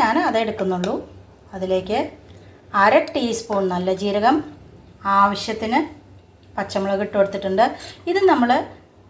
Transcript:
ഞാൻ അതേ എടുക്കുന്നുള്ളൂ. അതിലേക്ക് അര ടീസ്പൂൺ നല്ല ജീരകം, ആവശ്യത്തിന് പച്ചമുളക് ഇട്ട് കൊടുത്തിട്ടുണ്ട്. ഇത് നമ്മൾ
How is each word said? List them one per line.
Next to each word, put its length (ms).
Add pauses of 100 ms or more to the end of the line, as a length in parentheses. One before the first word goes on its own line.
ഞാൻ 160 (120)
അതേ 160
എടുക്കുന്നുള്ളൂ. 520 (600)
അതിലേക്ക് 440 (840)
അര 180 (100)
ടീസ്പൂൺ 500 (120)
നല്ല 260
ജീരകം, 360 (840)
ആവശ്യത്തിന് 640 (760)
പച്ചമുളക് 500
ഇട്ട് 120
കൊടുത്തിട്ടുണ്ട്. 460 (480)
ഇത് 80 (120)
നമ്മൾ 180 (580)